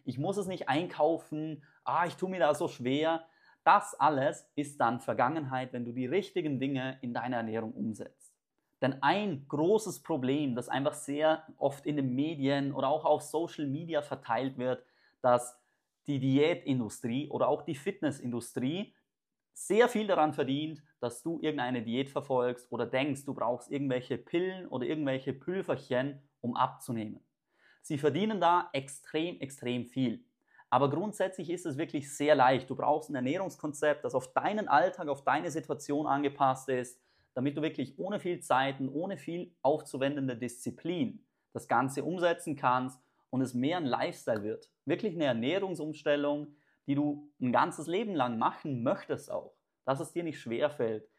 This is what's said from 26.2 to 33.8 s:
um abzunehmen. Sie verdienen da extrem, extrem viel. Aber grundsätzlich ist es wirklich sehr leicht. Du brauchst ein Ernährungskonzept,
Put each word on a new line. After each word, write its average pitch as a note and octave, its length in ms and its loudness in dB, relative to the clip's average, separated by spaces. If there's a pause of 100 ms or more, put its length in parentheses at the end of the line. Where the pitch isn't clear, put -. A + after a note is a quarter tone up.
um A#2+ 160 -4
abzunehmen. A#2+ 640 -4 (600)
Sie D3+ 160 -6
verdienen F3 420 2
da F3 320 4
extrem, D#3 720 -4
extrem B2 440 -4
viel. A#2+ 380 0 (460)
Aber C3+ 200 6
grundsätzlich F#3 600 -2
ist F3 160 -4
es C#3 120 -4
wirklich C#3+ 380 -6
sehr D3 200 6
leicht. B2+ 340 6
Du C3 60 -4
brauchst D3+ 340 0
ein D3 60 -4
Ernährungskonzept, D3 920 -2